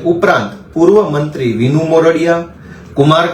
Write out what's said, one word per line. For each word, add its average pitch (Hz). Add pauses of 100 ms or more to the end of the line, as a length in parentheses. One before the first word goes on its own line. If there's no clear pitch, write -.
(120)
ઉપરાંત - (240)
પૂર્વ 180 (120)
મંત્રી 147
વિનુ 135
મોરડિયા, 165 (460)
કુમાર 156